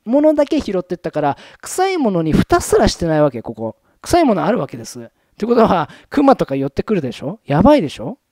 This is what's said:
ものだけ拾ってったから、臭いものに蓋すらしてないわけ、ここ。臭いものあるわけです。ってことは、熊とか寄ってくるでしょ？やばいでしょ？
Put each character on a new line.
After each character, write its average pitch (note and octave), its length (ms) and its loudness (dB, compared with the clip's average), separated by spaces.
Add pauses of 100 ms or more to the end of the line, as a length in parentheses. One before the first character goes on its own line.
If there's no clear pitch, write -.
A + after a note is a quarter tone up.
も C4 160 2
の D#4 120 4
だ D4 120 2
け D4 160 -2
拾 F#3+ 180 -4
っ F3 40 -4
て - 120 -10
っ - 40 -6
た E3 120 -8
か D3+ 100 -4
ら、 C#3 160 -2 (240)
臭 - 280 -2
い F#4 80 -2
も B3 140 0
の F3 100 0
に D#3+ 100 -2
蓋 - 300 2
す - 160 0
ら A#3+ 100 4
し - 80 -2
て F3 120 -6
な D#3 80 0
い D3+ 80 2
わ D3 80 2
け、 - 100 -8
こ - 140 -12
こ。 A2 200 -8 (260)
臭 - 180 0
い E4+ 40 4
も A#3+ 120 2
の D3+ 100 -2
あ F#3+ 60 0
る A#3 80 -2
わ C#3+ 80 -6
け - 100 -14
で A#2 80 -16
す。 A#2+ 160 -16
っ A2+ 80 -18 (280)
て - 100 -8
こ A#3+ 80 0
と B3 60 6
は、 F3 280 2 (200)
熊 C4+ 260 4
と - 100 0
か C#3 100 -4
寄 C3+ 120 -2
っ - 20 -10
て - 140 -4
く - 100 -4
る F#3 80 0
で B2+ 100 -4
し - 120 -14
ょ？ E3 220 -8
や C#3+ 180 2
ば D4 120 6
い C4+ 60 2
で D3 80 -4
し - 100 -14
ょ？ D3 200 -12 (120)